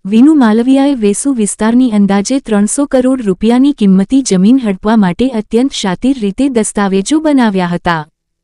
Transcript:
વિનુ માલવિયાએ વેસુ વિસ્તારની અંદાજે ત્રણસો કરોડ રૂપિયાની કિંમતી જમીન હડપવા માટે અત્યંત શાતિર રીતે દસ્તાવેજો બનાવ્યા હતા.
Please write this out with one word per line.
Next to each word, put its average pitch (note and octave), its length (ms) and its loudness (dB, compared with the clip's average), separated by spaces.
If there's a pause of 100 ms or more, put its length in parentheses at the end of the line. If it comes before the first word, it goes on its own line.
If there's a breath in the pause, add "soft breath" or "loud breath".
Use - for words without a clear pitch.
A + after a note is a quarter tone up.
વિનુ A3+ 300 4
માલવિયાએ C4 600 2
વેસુ G#3 380 -2
વિસ્તારની A#3 600 0
અંદાજે G3+ 480 0
ત્રણસો G#3+ 460 -2
કરોડ C4 360 0
રૂપિયાની A#3 500 0
કિંમતી G3 500 2
જમીન G#3 380 2
હડપવા G#3+ 360 -2
માટે G3 340 0
અત્યંત A3+ 420 -2
શાતિર G#3+ 480 -4
રીતે G#3 280 -2
દસ્તાવેજો G#3 720 -2
બનાવ્યા A3+ 480 0
હતા. E3+ 340 -4 (420)